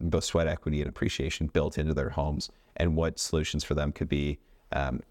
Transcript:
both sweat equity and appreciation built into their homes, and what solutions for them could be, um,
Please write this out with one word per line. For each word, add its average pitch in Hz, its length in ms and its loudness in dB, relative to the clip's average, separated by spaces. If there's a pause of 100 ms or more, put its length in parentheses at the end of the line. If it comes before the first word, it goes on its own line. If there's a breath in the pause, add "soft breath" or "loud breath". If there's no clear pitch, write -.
both 82 240 0
sweat 82 220 2
equity 76 340 0
and 73 80 -2
appreciation - 600 -2
built - 280 0
into 76 160 2
their 69 180 0
homes, 73 380 -2 (280 soft breath)
and 82 200 2
what 80 220 2
solutions - 460 0
for - 100 -2
them 73 180 0
could - 160 -4
be, 71 300 0 (340 soft breath)
um, 67 280 -2 (100)